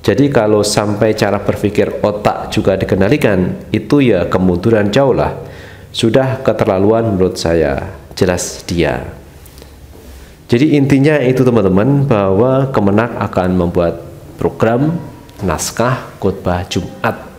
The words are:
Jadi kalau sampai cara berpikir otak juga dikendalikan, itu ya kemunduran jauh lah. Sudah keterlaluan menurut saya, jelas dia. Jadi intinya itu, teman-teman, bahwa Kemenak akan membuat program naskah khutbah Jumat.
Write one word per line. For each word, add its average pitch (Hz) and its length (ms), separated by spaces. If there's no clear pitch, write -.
Jadi 135 320
kalau 107 320
sampai 104 480
cara 104 320
berpikir 101 560
otak 104 480
juga 98 240
dikendalikan, 95 960
itu 110 320
ya 104 320
kemunduran 92 560
jauh 131 240
lah. 76 240
Sudah 123 480
keterlaluan 107 720
menurut 92 240
saya, 78 480
jelas - 480
dia. 73 400
Jadi 143 240
intinya 143 480
itu, 131 240
teman-teman, 117 640
bahwa 120 640
Kemenak 110 400
akan 90 320
membuat 87 400
program 135 560
naskah 113 720
khutbah 90 480
Jumat. - 560